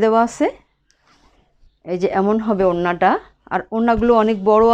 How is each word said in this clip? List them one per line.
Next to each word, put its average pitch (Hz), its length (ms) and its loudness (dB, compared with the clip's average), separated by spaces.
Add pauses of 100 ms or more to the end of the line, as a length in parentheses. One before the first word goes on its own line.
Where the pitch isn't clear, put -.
দেওয়া 220 240 2
আছে। 294 200 -4 (1400)
এই 180 160 -6
যে 190 60 0 (120)
এমন 202 160 2 (120)
হবে 196 240 0
ওড়নাটা। 175 400 0 (420)
আর 185 60 -2 (160)
ওড়নাগুলো 233 360 0 (100)
অনেক 220 160 0 (120)
বড় 214 240 4